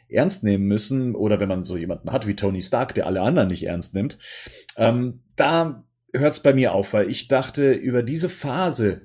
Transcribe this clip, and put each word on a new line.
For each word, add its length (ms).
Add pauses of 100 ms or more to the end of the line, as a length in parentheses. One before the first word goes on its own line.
ernst 340
nehmen 240
müssen, 480
oder 260
wenn 80
man 140
so 140
jemanden 360
hat 140
wie 80
Tony 280
Stark, 320
der 120
alle 140
anderen 280
nicht 180
ernst 280
nimmt, 240 (580)
ähm, 440 (160)
da 480 (280)
hört's 280
bei 140
mir 180
auf, 220
weil 160
ich 180
dachte, 440
über 300
diese 280
Phase, 720